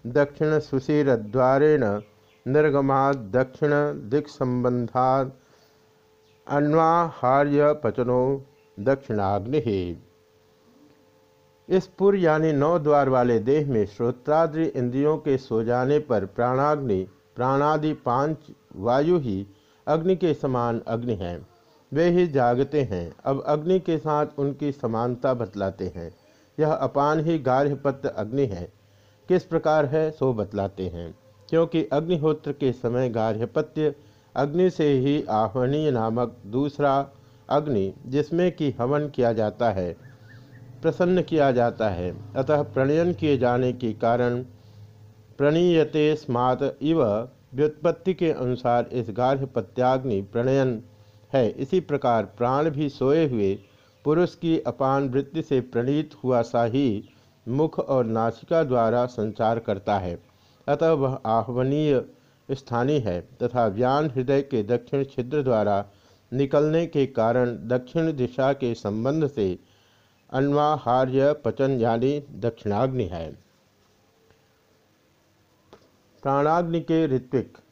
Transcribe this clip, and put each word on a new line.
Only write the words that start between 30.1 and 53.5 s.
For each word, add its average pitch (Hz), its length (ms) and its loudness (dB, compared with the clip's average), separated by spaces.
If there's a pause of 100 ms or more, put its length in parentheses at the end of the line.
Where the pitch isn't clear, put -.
सो 131 220 -2
बतलाते 98 540 -4
हैं। 85 280 -10 (340)
क्योंकि 165 360 0
अग्निहोत्र 156 680 -2
के 135 200 -2
समय 123 380 -2
गार्हपत्य 117 840 -2 (400)
अग्नि 147 340 2
से 147 240 2
ही 143 360 2
आहवनीय 127 640 0
नामक 113 540 -2
दूसरा 139 640 0 (400)
अग्नि, 131 440 0 (120)
जिसमें 165 460 0
कि 151 200 -2
हवन 143 380 -2
किया 120 240 0
जाता 110 380 0
है, 90 420 -6 (680)
प्रसन्न 175 400 0
किया 143 300 2
जाता 117 380 0
है, 90 280 -4 (180)
अतः 143 260 0
प्रणयन 151 520 0
किए 147 240 0
जाने 123 360 0
के 120 200 -4
कारण 120 520 0 (920)
प्रणीयते 156 800 2
स्मात् 127 480 0 (180)
इव 131 480 0 (240)
व्युत्पत्ति 151 600 -2
के 160 180 0
अनुसार 123 600 0
इस 120 180 -4
गार्हपत्याग्नि 127 1120 -2
प्रणयन 127 640 0 (500)
है। 123 160 4
इसी 139 300 -2
प्रकार 120 460 0
प्राण 135 440 0
भी 147 200 -4
सोए 143 400 2
हुए 104 300 0 (460)